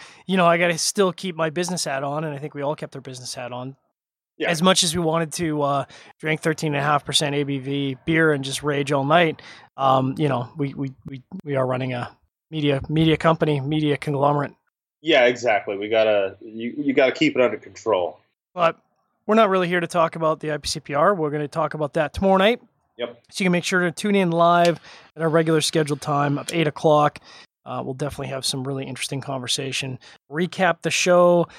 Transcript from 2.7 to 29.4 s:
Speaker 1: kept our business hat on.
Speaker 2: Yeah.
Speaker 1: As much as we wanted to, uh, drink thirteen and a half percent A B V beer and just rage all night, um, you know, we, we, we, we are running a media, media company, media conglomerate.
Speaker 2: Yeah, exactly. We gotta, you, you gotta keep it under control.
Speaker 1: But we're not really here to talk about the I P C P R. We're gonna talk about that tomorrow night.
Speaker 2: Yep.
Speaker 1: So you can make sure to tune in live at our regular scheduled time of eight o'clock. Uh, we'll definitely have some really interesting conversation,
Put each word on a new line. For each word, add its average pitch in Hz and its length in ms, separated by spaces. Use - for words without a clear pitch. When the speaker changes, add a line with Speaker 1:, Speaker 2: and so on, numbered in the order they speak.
Speaker 1:
kept 147 220
our 135 60
business 127 320
hat 123 180
on. 127 240
Speaker 2:
Yeah. 160 100
Speaker 1:
As 165 140
much 185 240
as 160 100
we 180 60
wanted 160 320
to, 156 280
uh, 139 240
drink 156 200
thirteen 156 340
and 139 80
a 139 40
half 147 180
percent 143 320
A 147 80
B 139 160
V 139 460
beer 160 260
and 139 140
just 135 180
rage 143 300
all 139 100
night, 160 380
um, 131 420
you 151 120
know, 120 260
we, 139 180
we, 135 200
we, 135 160
we 143 140
are 131 100
running 127 240
a 123 240
media, 147 380
media 156 300
company, 156 420
media 147 380
conglomerate. 143 560
Speaker 2:
Yeah, 147 240
exactly. 110 500
We 104 140
gotta, 104 500
you, 113 380
you 143 160
gotta 131 180
keep 151 240
it 127 60
under 110 160
control. 98 640
Speaker 1:
But 165 260
we're 214 100
not 220 140
really 185 180
here 175 140
to 165 60
talk 170 280
about 160 240
the 151 140
I 147 60
P - 100
C 156 100
P 147 140
R. 170 200
We're 156 180
gonna 147 180
talk 156 240
about 151 220
that 151 180
tomorrow 190 240
night. 226 240
Speaker 2:
Yep. 240 260
Speaker 1:
So - 120
you - 20
can 180 60
make 175 140
sure 185 160
to 175 100
tune 202 240
in 185 160
live 170 480
at 151 60
our 160 80
regular 160 300
scheduled 147 400
time 143 380
of 131 160
eight 165 140
o'clock. 147 520
Uh, 123 200
we'll 135 100
definitely 135 340
have 131 180
some 131 180
really 135 220
interesting 131 340
conversation, 131 800